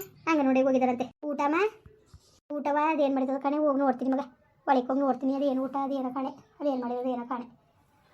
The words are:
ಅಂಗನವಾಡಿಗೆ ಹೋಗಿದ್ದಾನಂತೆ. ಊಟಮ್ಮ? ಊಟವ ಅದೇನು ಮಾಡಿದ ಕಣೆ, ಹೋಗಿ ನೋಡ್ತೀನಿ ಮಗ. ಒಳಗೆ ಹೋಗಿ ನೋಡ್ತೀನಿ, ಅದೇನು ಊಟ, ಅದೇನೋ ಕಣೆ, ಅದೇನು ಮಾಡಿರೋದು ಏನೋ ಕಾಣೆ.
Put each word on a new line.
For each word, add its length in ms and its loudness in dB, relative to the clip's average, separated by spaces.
ಅಂಗನವಾಡಿಗೆ 380 4
ಹೋಗಿದ್ದಾನಂತೆ. 380 2
ಊಟಮ್ಮ? 320 0
ಊಟವ 220 0
ಅದೇನು 240 2
ಮಾಡಿದ 160 0
ಕಣೆ, 140 0
ಹೋಗಿ 220 2
ನೋಡ್ತೀನಿ 320 0
ಮಗ. 80 0
ಒಳಗೆ 200 2
ಹೋಗಿ 120 0
ನೋಡ್ತೀನಿ, 340 0
ಅದೇನು 300 0
ಊಟ, 180 -6
ಅದೇನೋ 280 -2
ಕಣೆ, 200 -4
ಅದೇನು 520 -4
ಮಾಡಿರೋದು 280 -4
ಏನೋ 160 -4
ಕಾಣೆ. 360 -8